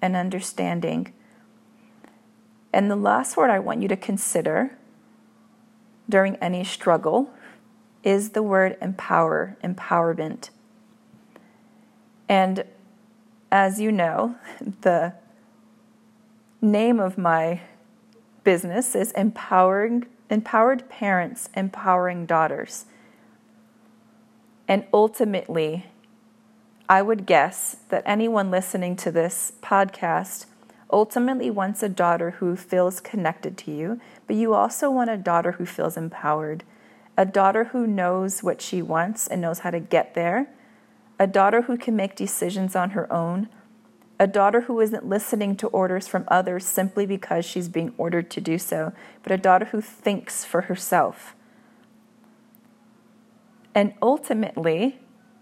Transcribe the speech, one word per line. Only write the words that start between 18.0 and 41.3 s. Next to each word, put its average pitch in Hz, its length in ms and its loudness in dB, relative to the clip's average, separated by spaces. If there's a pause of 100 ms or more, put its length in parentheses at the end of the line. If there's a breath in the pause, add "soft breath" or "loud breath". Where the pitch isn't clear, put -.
business 180 520 2
is 196 160 -2
Empowering, 202 960 2 (240)
Empowered 226 580 2
Parents, 185 680 -2
Empowering 180 680 0
Daughters. 160 600 -2 (1800 soft breath)
And 196 240 2
ultimately, 190 920 0 (1040)
I 190 160 6
would 208 240 -2
guess 170 500 2 (120)
that - 160 -2
anyone 214 440 0
listening 185 480 -2
to 175 140 -6
this 165 500 -2
podcast 190 840 -2 (460 soft breath)
ultimately 247 600 0
wants 202 320 -4
a 208 60 0
daughter 175 420 0
who 175 240 -2
feels 185 440 0
connected 165 580 -6
to - 140 -12
you, 165 280 -6 (260 loud breath)
but 220 100 -2
you 220 180 2
also 233 360 2
want 247 200 0
a 220 80 -2
daughter 175 360 0
who 175 120 -8
feels 165 300 -4
empowered, 156 680 -4 (520 soft breath)
a 190 100 4
daughter 196 400 2
who 240 200 -2
knows 190 560 -2
what 175 200 -2
she 185 200 -6
wants 165 460 -2
and 190 120 -4
knows 170 200 -4
how 180 100 -6
to 170 100 -4
get - 360 0
there, 175 340 0 (680 soft breath)
a 196 80 4
daughter 196 360 4